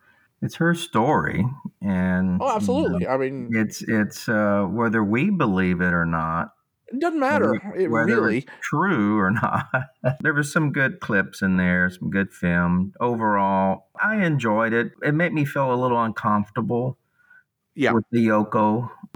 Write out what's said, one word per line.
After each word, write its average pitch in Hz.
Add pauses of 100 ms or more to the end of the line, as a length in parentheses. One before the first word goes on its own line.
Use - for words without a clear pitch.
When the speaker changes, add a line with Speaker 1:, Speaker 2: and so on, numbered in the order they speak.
(420)
Speaker 1:
it's 135
her 170
story, 120 (380)
and, 92
Speaker 2:
Oh, 254
absolutely. 214
Speaker 1:
you -
know, 131
Speaker 2:
I -
mean 131
Speaker 1:
it's, 110
it's, -
uh, 104
whether 113
we 120
believe 92
it 90
or 85
not, 82 (380)
Speaker 2:
It 247
doesn't 320
matter. 262
Speaker 1:
whether, -
Speaker 2:
It 185
Speaker 1:
whether -
Speaker 2:
really 110
Speaker 1:
it's 139 (160)
true 143
or 95
<laughs> 113
not. - (540)
There 156
were 147
some 147
good 135
clips -
in 95
there, 90
some -
good 95
film. 87
Overall, 98 (120)
I 214
enjoyed 113
it. 117 (100)
It 147
made 160
me 151
feel 139
a -
little 123
uncomfortable 113 (760)
Speaker 2:
Yeah. 123
Speaker 1:
with 113
the 117
Yoko, 107 (260)